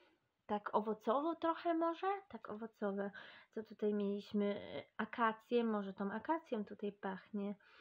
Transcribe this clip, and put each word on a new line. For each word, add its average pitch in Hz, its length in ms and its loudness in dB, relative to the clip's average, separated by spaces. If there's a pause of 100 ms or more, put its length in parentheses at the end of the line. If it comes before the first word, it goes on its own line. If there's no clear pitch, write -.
(460)
tak 208 300 0
owocowo 226 600 2
trochę 339 380 0
może, 330 340 0 (220)
tak - 200 -12
owocowe, 202 640 -2 (400)
co 220 120 -6
tutaj 208 300 0
mieliśmy, 202 520 2
e, 95 380 -2 (140)
akację, 226 680 2
może 208 300 0
tą 196 180 -2
akacją 220 540 0
tutaj 202 260 -4
pachnie. 196 640 -4 (260)